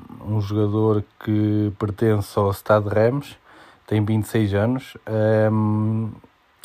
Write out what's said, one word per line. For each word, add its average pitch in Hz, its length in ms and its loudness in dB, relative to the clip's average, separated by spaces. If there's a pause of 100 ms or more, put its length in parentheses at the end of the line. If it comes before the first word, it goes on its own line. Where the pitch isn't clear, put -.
(240)
um 107 180 -2
jogador 104 600 0 (220)
que 107 540 0
pertence 107 600 0
ao 101 140 2
Stade 104 360 0
Reims, 117 480 0 (500)
tem 107 180 0
vinte 107 220 0
e - 20 -14
seis 107 240 0
anos, 117 440 -2 (100)
ehm, 107 1040 0 (540)